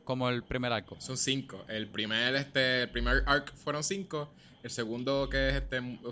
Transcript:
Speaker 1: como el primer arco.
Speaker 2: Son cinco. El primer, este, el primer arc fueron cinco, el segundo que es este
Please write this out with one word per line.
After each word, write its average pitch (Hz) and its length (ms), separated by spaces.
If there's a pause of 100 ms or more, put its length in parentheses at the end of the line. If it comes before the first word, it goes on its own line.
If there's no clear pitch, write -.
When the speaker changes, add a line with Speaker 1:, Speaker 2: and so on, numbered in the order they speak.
Speaker 1:
como 127 240
el 123 140
primer 123 320
arco. - 260
Speaker 2:
Son 131 160
cinco. 131 520
El 107 200
primer, 110 460
este, 131 480
el 120 80
primer 120 340
arc 143 300
fueron 147 300
cinco, 170 500 (300)
el 117 60
segundo 123 600
que 135 200
es 139 40
este 131 260 (320)